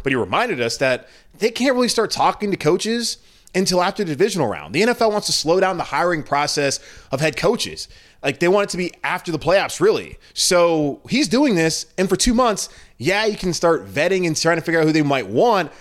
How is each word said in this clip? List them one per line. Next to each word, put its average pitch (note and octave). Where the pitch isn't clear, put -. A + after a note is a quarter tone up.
but C3+
he C3+
reminded C3
us A#2
that C3
they A3
can't B3+
really B3
start G#3
talking F#3
to F3+
coaches A3
until F#3
after G3
the E3+
divisional E3+
round. E2
The F3+
N A#3+
F A#3
L A3
wants G#3
to -
slow E3
down F#3
the C3+
hiring E3
process C#3+
of C3+
head D#3
coaches. D#3+
Like, C#3+
they F3
want G3+
it -
to -
be F3+
after E3+
the D#3
playoffs, D#3+
really. D3
So E3
he's B3+
doing A#3+
this, D#3+
and F#3+
for F#3+
two A3
months, A#3
yeah, F#3+
you G#3+
can F3+
start D#3+
vetting F3
and D#3
trying E3
to D#3+
figure E3
out D#3+
who D#3+
they D#3
might C#3+
want, E3+